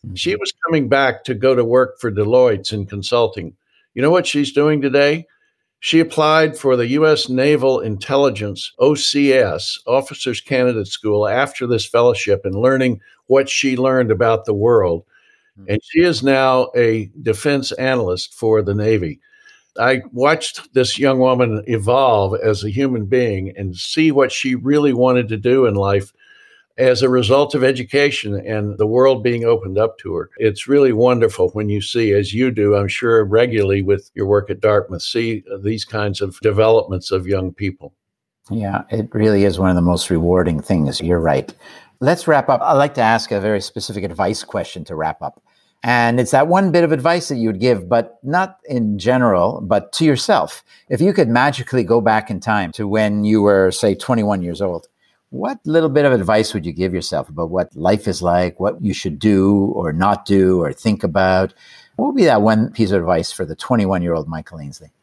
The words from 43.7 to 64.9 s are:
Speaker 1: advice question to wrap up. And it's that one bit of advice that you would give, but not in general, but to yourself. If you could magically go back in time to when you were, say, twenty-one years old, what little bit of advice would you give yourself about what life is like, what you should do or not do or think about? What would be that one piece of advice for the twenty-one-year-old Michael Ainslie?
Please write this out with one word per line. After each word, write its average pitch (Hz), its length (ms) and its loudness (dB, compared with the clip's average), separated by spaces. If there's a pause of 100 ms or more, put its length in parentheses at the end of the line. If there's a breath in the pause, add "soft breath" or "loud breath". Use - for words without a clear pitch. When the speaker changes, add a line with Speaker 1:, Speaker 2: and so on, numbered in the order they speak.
Speaker 1:
advice 95 400 -4
question 90 440 -10
to 85 100 -12
wrap 78 260 -6
up. - 200 -14 (400)
And 120 380 2
it's 123 120 -2
that 143 160 4
one 185 240 2
bit 170 120 4
of 156 80 0
advice 165 360 -2
that 143 80 -6
you 113 120 -2
would 95 120 -4
give, 104 280 0
but 117 340 -2
not 180 440 -4
in 110 320 -2
general, 110 600 2
but 98 340 -2
to 160 100 -2
yourself. 139 580 0 (260 soft breath)
If 127 120 -2
you 185 120 2
could 143 160 2
magically 127 560 0
go 113 160 2
back 110 300 0
in 92 100 -6
time 101 320 -2
to 104 160 -8
when 104 360 0
you 107 180 4
were, 98 280 4
say, 101 240 0
twenty-one 104 480 -2
years 87 180 -8
old, 90 280 -6 (420)
what - 340 -8
little 160 240 0
bit 143 160 2
of 135 80 4
advice 107 400 0
would 85 140 -6
you 85 60 -6
give 90 200 -4
yourself 87 380 -6
about 82 200 -8
what 87 240 -4
life 101 340 -2
is 90 120 -4
like, 87 400 0
what 98 220 -4
you 98 100 -2
should 78 260 -8
do 101 560 2
or 80 180 -4
not 98 340 0
do 92 340 4
or 73 120 -2
think - 300 -2
about? 92 520 0 (420 soft breath)
What 247 120 -2
would 277 80 -4
be 220 80 4
that 117 180 4
one 110 300 2
piece 101 180 0
of 98 100 2
advice 85 320 -2
for 90 140 -8
the 78 100 -10
twenty-one-year-old 87 720 -2
Michael 80 320 -14
Ainslie? - 320 -18 (100)